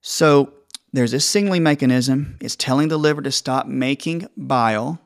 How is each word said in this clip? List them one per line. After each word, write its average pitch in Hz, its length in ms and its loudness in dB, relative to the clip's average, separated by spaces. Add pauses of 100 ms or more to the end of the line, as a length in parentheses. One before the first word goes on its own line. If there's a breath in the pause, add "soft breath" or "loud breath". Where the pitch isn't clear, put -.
So 147 520 2 (380)
there's 120 220 0
a 135 60 0
signaling 190 440 0
mechanism. 131 760 0
It's - 140 -10
telling 139 320 0
the 160 100 -2
liver 151 240 0
to - 100 -4
stop - 360 -4
making 139 680 -4
bile. 131 720 -2